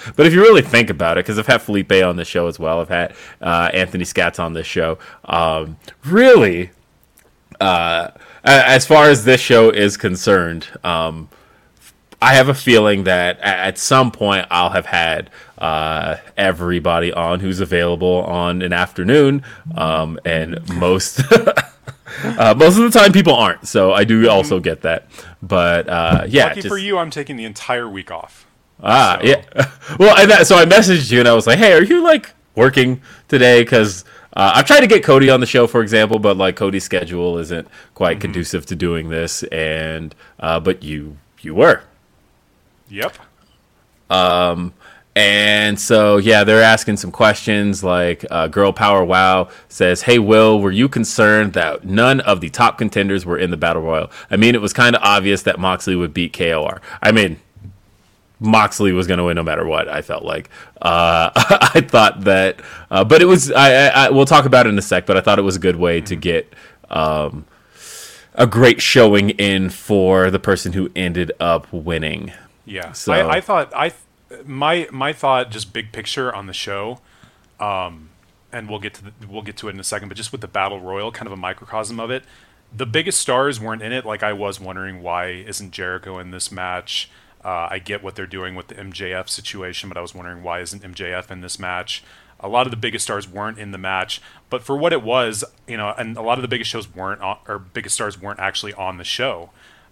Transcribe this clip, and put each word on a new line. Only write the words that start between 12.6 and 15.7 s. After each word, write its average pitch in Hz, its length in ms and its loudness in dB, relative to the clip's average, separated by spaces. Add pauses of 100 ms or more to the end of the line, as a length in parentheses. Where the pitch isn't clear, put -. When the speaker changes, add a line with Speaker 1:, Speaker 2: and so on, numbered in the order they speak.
Speaker 1:
that 90 360 0
a-, - 40 -12
at 95 340 -4
some 131 340 2
point 98 380 -2
I'll 87 200 0
have 90 160 -2
had, 82 420 -2 (300)
uh, 80 580 -4 (200)